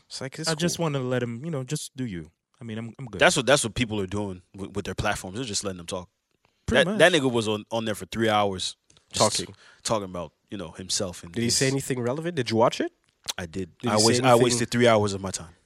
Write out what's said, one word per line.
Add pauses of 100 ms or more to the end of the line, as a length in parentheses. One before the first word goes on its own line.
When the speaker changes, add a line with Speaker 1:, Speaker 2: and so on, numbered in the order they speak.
Speaker 1:
It's
like,
it's
Speaker 2:
I
just
Speaker 1:
cool.
Speaker 2:
wanna
let
him,
you
know,
just
do
you. (280)
I
mean,
I'm,
I'm
good.
Speaker 3:
That's
what,
that's
what
people
are
doing (140)
with,
with
their
platforms.
They're
just
letting
them
talk. (560)
Speaker 2:
Pretty
Speaker 3:
That,
Speaker 2:
much.
Speaker 3:
that
nigga
was
on,
on
there
for
three
hours (380)
just
Speaker 1:
Talking. (280)
Speaker 3:
talking
about, (160)
you
know,
himself.
And
Speaker 1:
Did
he
say
Speaker 3:
his
Speaker 1:
anything
relevant?
Did
you
watch
it? (460)
Speaker 3:
I
did.
Speaker 1:
Did
Speaker 3:
I
Speaker 1:
he
say
Speaker 3:
was,
I
Speaker 1:
anything
Speaker 3:
wasted
three
hours
of
my
time. (160)